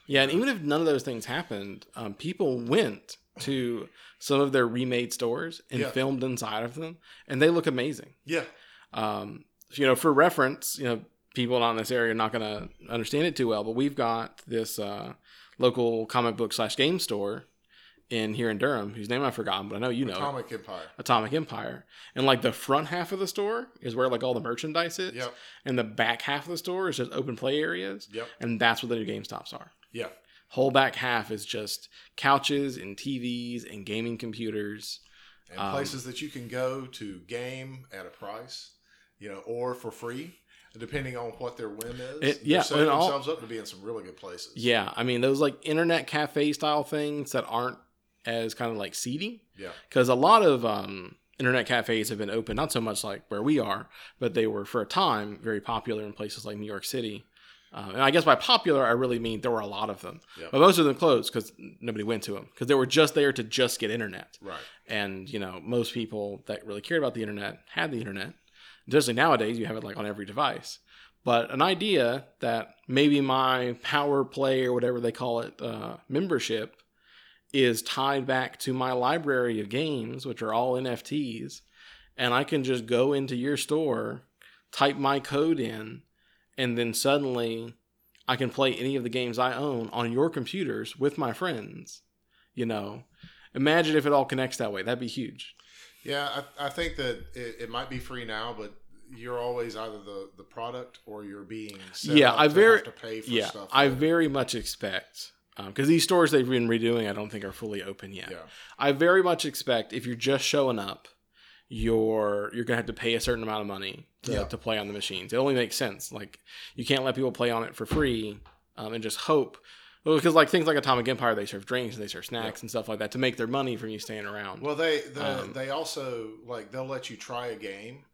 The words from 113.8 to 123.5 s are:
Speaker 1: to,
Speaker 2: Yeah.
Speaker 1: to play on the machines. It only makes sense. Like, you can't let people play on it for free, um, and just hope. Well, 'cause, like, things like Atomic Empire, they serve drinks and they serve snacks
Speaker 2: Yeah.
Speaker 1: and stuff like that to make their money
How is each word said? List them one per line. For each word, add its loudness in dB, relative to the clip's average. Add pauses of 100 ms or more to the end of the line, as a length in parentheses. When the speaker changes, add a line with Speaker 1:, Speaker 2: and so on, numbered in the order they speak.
Speaker 1:
to, -4
Speaker 2:
Yeah. 0
Speaker 1:
to -8
play -2
on -4
the -6
machines. -6
It 2
only 4
makes 0
sense. -4
Like, -14 (360)
you -8
can't 4
let 2
people 0
play 0
on 0
it -8
for -6
free, 0 (360)
um, -10
and -6
just -4
hope. 2 (460)
Well, 4
'cause, 4
like, 8
things 4
like 4
Atomic 2
Empire, 2
they -2
serve -10
drinks -2
and -8
they -10
serve -10
snacks -6
Speaker 2:
Yeah. -16
Speaker 1:
and -10
stuff -4
like -4
that -4
to -6
make 0
their -2
money -2